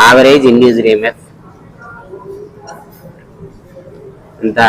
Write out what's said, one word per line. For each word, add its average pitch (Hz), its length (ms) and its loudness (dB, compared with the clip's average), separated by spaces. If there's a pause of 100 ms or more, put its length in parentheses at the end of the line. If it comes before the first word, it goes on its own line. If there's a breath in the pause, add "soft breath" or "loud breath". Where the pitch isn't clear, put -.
యావరేజ్ 131 480 2
ఇండ్యూస్డ్ 117 400 0
ఈఎంఎఫ్ 110 300 -6 (3250)
ఎంత 110 240 -6